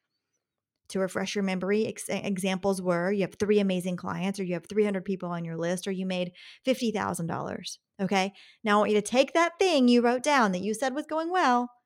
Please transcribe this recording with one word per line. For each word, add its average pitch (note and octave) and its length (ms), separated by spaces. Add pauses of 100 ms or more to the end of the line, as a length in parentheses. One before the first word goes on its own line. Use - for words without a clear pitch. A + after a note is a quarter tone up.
(880)
To - 120
refresh F#3+ 360
your G3+ 80
memory, F#3+ 420
ex-, - 240
examples F#3+ 720
were F3+ 300
you G#3 100
have E3+ 140
three G#3 240
amazing F#3 360
clients, F#3+ 440
or G3 40
you F3+ 120
have E3 100
three G#3 200
hundred G3 200
people F#3 240
on E3+ 160
your E3 100
list, F3 320
or G3+ 40
you F#3+ 160
made F3+ 240 (340)
fifty B3+ 240
thousand F#3+ 380
dollars. D#3 500 (240)
Okay? G3 320 (300)
Now G#3 140
I - 20
want G#3 100
you G#3 100
to G3+ 40
take B3+ 300
that E4 260
thing D#4 280
you A#3+ 140
wrote A#3+ 220
down C4 300
that F3+ 100
you G#3 100
said B3+ 220
was D4+ 100
going D#4+ 240
well B3+ 400 (160)